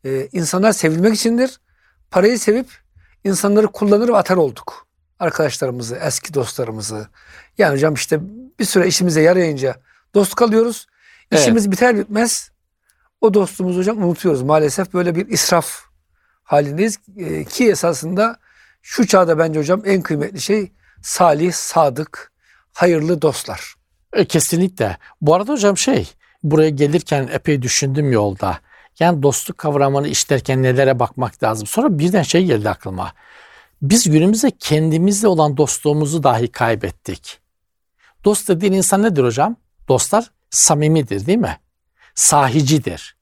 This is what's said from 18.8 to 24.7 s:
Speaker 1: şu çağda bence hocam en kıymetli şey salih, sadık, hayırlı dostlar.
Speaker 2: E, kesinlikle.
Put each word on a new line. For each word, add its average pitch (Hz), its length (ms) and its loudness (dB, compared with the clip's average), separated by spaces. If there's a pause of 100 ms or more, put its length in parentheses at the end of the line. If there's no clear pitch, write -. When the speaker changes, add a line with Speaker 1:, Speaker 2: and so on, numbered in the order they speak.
Speaker 1:
şu - 260 -2
çağda 170 320 4
bence 160 200 0
hocam 175 260 0
en 196 160 2
kıymetli 151 400 -6
şey 202 300 -2 (300)
salih, 165 520 0
sadık, - 760 -2 (420)
hayırlı 165 480 0
dostlar. - 520 -4 (400)
Speaker 2:
E, 202 120 2
kesinlikle. 165 720 -2 (240)